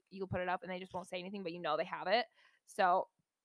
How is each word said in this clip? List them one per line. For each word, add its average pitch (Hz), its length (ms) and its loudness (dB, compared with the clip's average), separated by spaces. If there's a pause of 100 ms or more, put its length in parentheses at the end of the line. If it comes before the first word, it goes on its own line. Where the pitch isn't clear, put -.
you'll 190 180 -6
put 180 140 0
it 180 80 -2
up 185 120 0
and 180 100 -10
they 185 80 -4
just 185 140 -14
won't 185 140 -8
say 185 120 -6
anything, 196 220 -8
but 170 120 -6
you 175 80 -8
know 156 160 0
they 170 80 0
have 170 220 -6
it. 233 180 4 (440)
So 185 380 4 (380)